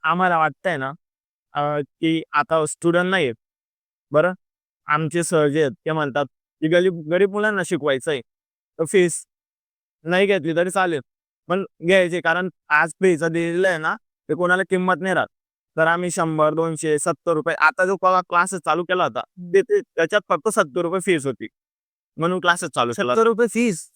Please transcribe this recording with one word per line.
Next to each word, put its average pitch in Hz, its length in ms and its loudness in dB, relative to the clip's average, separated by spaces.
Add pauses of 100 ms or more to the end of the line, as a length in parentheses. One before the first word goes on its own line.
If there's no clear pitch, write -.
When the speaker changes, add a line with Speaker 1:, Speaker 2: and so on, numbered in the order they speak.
Speaker 1:
आम्हाला 175 360 0
वाटतंय 156 380 -2
ना, 135 160 -8 (600)
अ, 147 280 -2 (200)
की 160 220 0 (100)
आता 151 340 0
स्टुडंट 170 400 0
नाही 185 180 0
आहेत. 120 100 -2 (760)
बरं? 160 220 2 (540)
आमचे 156 360 -2
सर 156 260 2
जे 147 120 0
आहेत 139 120 0
ते 156 200 -8
म्हणतात 143 340 -2 (360)
की 156 60 0
गरीब, 180 260 2 (160)
गरीब 190 200 2
मुलांना 208 360 -2
शिकवायचं 143 440 -2
आहे, 139 100 -2 (580)
तर 160 60 -4
फीज 180 300 2 (920)
नाही 180 220 2
घेतली 165 300 0
तरी 180 140 0
चालेल. 180 300 -2 (480)
पण 185 160 -2 (220)
घ्यायची, 180 340 2
कारण 175 300 0 (180)
आज 156 240 2 (100)
फीचं 170 260 2
दिलेलं 170 400 0
आहे 170 100 0
ना, 165 180 -4 (320)
ते 156 60 -4
कोणाला 180 360 2
किंमत 185 300 0
नाही 185 140 -2
राहत. 123 140 0 (480)
तर 160 100 4
आम्ही 175 240 0
शंभर, 156 440 0
दोनशे, 160 440 -2
सत्तर 170 340 -2
रुपये, 156 220 -2
आता 160 320 2
जो 190 100 0
क्ला-, 185 320 2
क्लासेस 175 360 -2
चालू 165 200 0
केला 180 200 -2
होता, 123 160 -4
Speaker 2:
हम्म. 175 340 -14
Speaker 1:
ते, 196 80 4
ते, 202 180 0
त्याच्यात 165 480 -2
फक्त 190 200 -2
सत्तर 175 320 0
रुपये 170 200 -2
फीज 165 260 -2
होती. 110 200 -6 (680)
म्हणून 175 240 -2
क्लासेस 175 340 0
चालू 120 180 0
केला. 156 220 0
Speaker 2:
सत्तर 226 120 4
रुपये 233 200 2
फीज? 220 500 -2